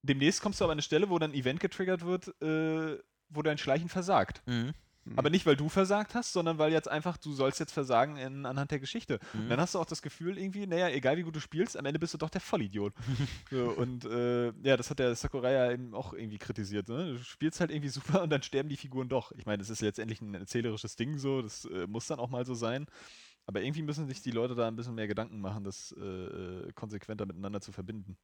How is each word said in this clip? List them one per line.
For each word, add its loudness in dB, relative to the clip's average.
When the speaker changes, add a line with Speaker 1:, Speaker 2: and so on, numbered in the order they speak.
Speaker 1:
Demnächst 6
kommst 0
du 6
aber 6
an 2
eine 0
Stelle, 4
wo 4
dann 2
ein -2
Event 2
getriggert 0
wird, 0
äh, 2
wo -4
dein 2
Schleichen 2
versagt. 4
Speaker 2:
Mhm. 0
Speaker 3:
Mhm. -2
Speaker 1:
Aber 6
nicht, 4
weil 8
du 0
versagt 2
hast, -2
sondern 2
weil 6
jetzt 4
einfach, -2
du -8
sollst 2
jetzt -4
versagen 4
in, -6
anhand -2
der -2
Geschichte. -4
Speaker 2:
Mhm. -2
Speaker 1:
Und -4
dann 2
hast 0
du 2
auch 0
das -6
Gefühl -6
irgendwie, -4
naja, 2
egal 4
wie -2
gut -4
du -4
spielst, 0
am -4
Ende 0
bist -2
du -6
doch -4
der -4
Vollidiot. 0
Speaker 2:
<laughs> -2
Speaker 1:
So, 2
und, -2
äh, 2
ja, 8
das -2
hat -4
der 4
Sakurai 0
ja 6
eben -4
auch -6
irgendwie -8
kritisiert, -4
ne? -2
Du -6
spielst -2
halt 2
irgendwie -2
super 0
und 0
dann 4
sterben 0
die -4
Figuren -6
doch. 0
Ich -12
meine, 2
das -6
ist -4
letztendlich 0
ein -8
erzählerisches -2
Ding -2
so, 0
das, -8
äh, -4
muss -4
dann -4
auch -2
mal -2
so -4
sein. -2
Aber -2
irgendwie -2
müssen -2
sich -8
die -4
Leute 2
da 2
ein -4
bisschen -6
mehr -2
Gedanken -4
machen, -4
das, -10
äh, -10
äh, -8
konsequenter -8
miteinander -6
zu -14
verbinden. -10